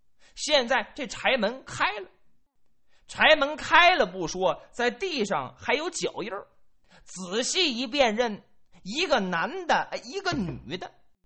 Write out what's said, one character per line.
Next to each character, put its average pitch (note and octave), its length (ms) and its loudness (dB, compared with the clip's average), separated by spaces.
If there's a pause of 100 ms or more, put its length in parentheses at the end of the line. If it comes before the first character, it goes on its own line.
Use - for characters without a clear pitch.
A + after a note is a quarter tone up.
(360)
现 C#4 320 2
在 A#3+ 260 -2
这 B3+ 140 -8
柴 A#3+ 300 0
门 A3 260 -2
开 - 220 -2 (160)
了， F4+ 80 -16 (960)
柴 B3+ 280 6
门 D4 200 0
开 F4 400 6
了 B3+ 100 2
不 F3 220 -4
说， F3+ 340 -2 (100)
在 A#3+ 200 -2
地 D4 340 -4
上 C3+ 320 -4
还 - 160 -2
有 D#4 160 -2
脚 - 320 -6
印 G3+ 100 -8
儿。 F#3+ 140 -10 (580)
仔 F#3 400 -6
细 D#4 340 0
一 C4 100 -4
辨 A#3 300 2
认， A3+ 260 -2 (400)
一 C#4+ 240 -4
个 B3+ 140 2
男 F#3+ 460 -4
的， G3 240 2
哎， F#3+ 120 -8
一 D4 160 -10
个 F#4 140 -2
女 D3+ 440 -6
的。 - 140 -14 (340)